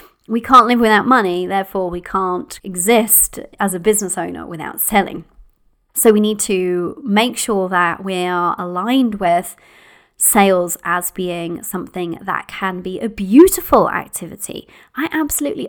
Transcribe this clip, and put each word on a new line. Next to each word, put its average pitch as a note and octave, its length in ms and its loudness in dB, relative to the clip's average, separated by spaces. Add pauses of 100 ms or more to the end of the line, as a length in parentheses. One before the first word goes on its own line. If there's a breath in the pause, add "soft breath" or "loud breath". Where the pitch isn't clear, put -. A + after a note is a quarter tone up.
(280 loud breath)
We A3+ 140 -2
can't B3 260 6
live A#3+ 120 2
without A3 260 4
money, F#3 400 2
therefore F#3+ 440 -4
we F3 120 -8
can't F3+ 600 -6
exist G3+ 760 0 (200)
as G3 140 0
a F#3 60 -6
business G3+ 380 0
owner F3 300 -8
without E3 320 -10
selling. - 460 -2 (680)
So A3+ 160 6
we G#3+ 100 4
need G#3+ 180 0
to F3+ 640 -2
make A#3 320 0
sure F#3+ 320 -2
that F3 340 0
we F#3 200 -4
are F3 340 -2
aligned G#3 580 0
with F3 400 0 (600 soft breath)
sales F#3 720 2
as F3 260 -4
being F3 500 -6
something F3 600 -8
that - 260 -6
can F3+ 340 -8
be F#3 180 -8
a A3+ 100 -6
beautiful A3 800 6
activity. - 800 -10 (280 soft breath)
I D4 160 -4
absolutely D4 580 -4